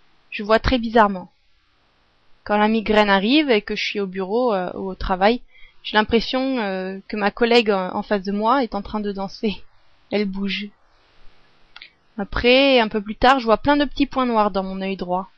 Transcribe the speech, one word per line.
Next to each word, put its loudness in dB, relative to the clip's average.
je -8
vois 4
très 0
bizarrement. 2
Quand -2
la 4
migraine 2
arrive 4
et 2
que -8
je -6
suis -6
au -4
bureau, -2
euh, -4
ou -8
au -10
travail, 0
j'ai -4
l'impression, 0
euh, -6
que -10
ma 0
collègue 2
en, -2
en -4
face -2
de -4
moi 2
est -8
en -6
train -8
de -6
danser. -6
Elle 0
bouge. -6
Après, 4
un 0
peu -4
plus -10
tard, 4
je -6
vois 2
plein 2
de 2
petits -2
points -2
noirs 0
dans -4
mon -8
œil -6
droit. -6